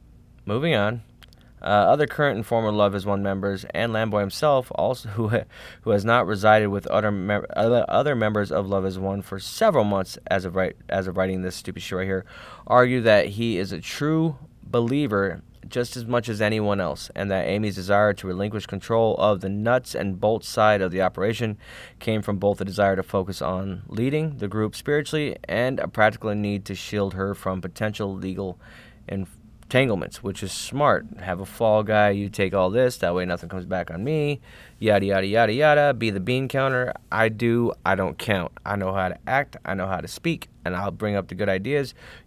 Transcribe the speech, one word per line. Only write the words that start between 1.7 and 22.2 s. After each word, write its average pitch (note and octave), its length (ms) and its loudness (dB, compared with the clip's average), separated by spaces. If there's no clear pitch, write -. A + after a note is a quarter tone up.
other D3 160 4
current C#3+ 300 0
and G2+ 100 -4
former A2+ 260 0
Love G#2 220 4
Is G2 140 -4
One G2+ 160 0
members G2 500 -2
and A2+ 180 0
Lamboy G#2+ 280 0
himself, C3 560 0
also A#2 340 -2
<laughs> - 0 -
who G#2+ 200 -2
ha-, A2+ 160 0
who A#2 100 0
has G2+ 140 2
not A2+ 220 4
resided G#2+ 400 6
with G2+ 200 -2
other G#2+ 220 2
mem-, G2+ 360 -2
other, A#2 320 4
other C#3 260 2
members G#2+ 380 0
of F#2+ 160 0
Love G2 180 0
Is F#2 140 -4
One G2 240 -4
for G2 160 -10
several E3 440 2
months G2 440 -2
as F#2+ 180 0
of F2 100 -6
right, F#2 200 0
as F#2 180 -2
of F2+ 100 -4
writing F#2 240 0
this F#2 140 -6
stupid F#2 260 -10
shit - 160 -6
right F#2+ 80 -2
here, F#2+ 180 -2
argue B2 340 6
that G#2+ 280 6
he A2 280 -2
is F#2+ 140 -4
a E2+ 80 -8
true D#3+ 580 -2
believer A#2 800 0
just B2 300 -4
as A#2 80 -10
much A#2+ 240 0
as G#2 100 -4
anyone G#2+ 400 2
else, E2+ 360 -4
and G2 160 -4
that F#2+ 160 0
Amy's G#2 260 -2
desire G2+ 400 2
to F#2+ 140 -10
relinquish G2+ 400 -4
control A2+ 480 0
of G#2 260 2
the F#2+ 80 -4
nuts A2+ 460 0
and F#2+ 240 -4
bolts G#2+ 280 0
side G#2+ 340 4
of F#2 100 0
the F#2 100 0
operation G2+ 560 -2
came A2 240 -2